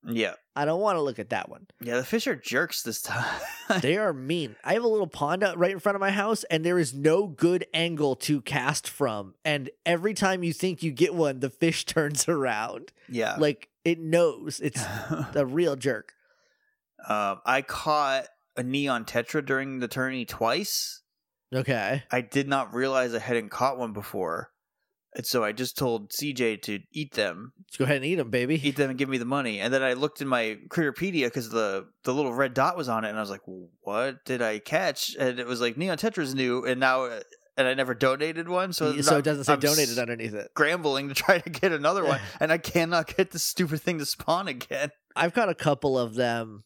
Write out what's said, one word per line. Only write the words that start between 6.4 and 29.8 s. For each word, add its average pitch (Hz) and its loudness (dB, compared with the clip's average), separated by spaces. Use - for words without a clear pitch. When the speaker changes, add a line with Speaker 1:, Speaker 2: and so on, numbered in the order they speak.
Speaker 2:
and 160 0
there 180 4
is 143 2
no 156 4
good 175 2
angle 160 2
to 147 0
cast 139 0
from. 107 -4
And 147 -2
every 170 2
time 190 2
you 170 2
think 180 -2
you 165 0
get 156 4
one, 143 2
the 131 0
fish - 0
<laughs> - -6
turns 147 0
around. 127 -2
Speaker 1:
Yeah. 110 -2
Speaker 2:
Like, 147 0
it 165 2
knows. 160 0
It's 127 -4
Speaker 1:
<laughs> 110 -6
Speaker 2:
a 143 2
real 147 0
jerk. 127 -4
Speaker 1:
Um, 101 0
I 131 4
caught 139 0
a 131 -4
neon 131 -2
tetra 131 -2
during 135 -4
the 123 -4
tourney 131 -4
twice. - -2
Speaker 2:
Okay. 123 0
Speaker 1:
I 127 0
did 139 -2
not 131 -2
realize 127 0
I 113 0
hadn't 113 -2
caught 127 0
one 117 -6
before. 95 -6
And 120 -6
so 123 2
I 107 0
just 120 -6
told 117 -2
C 147 -4
J 117 0
to 101 -6
eat 151 -8
them. 101 -2
Speaker 2:
Just - -20
go 135 4
ahead 139 4
and 131 -4
eat 170 0
'em, 120 -2
baby. 127 0
Speaker 1:
Eat 139 0
them 139 2
and 127 -6
give 135 0
me 135 -2
the 120 -2
money. 123 -2
And 117 0
then 135 4